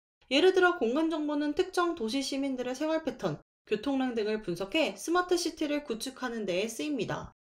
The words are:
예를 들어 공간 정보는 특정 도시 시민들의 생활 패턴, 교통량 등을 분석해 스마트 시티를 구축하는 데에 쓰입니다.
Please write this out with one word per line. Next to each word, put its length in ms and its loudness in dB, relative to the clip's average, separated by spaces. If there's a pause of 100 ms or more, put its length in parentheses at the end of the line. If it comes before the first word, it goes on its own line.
(300)
예를 240 6
들어 240 6
공간 320 2
정보는 440 -2
특정 420 0
도시 260 -2
시민들의 540 -2
생활 280 0
패턴, 380 -4 (260)
교통량 460 0
등을 280 0
분석해 540 0
스마트 420 2
시티를 460 -2
구축하는 640 -6
데에 220 0
쓰입니다. 640 -4 (160)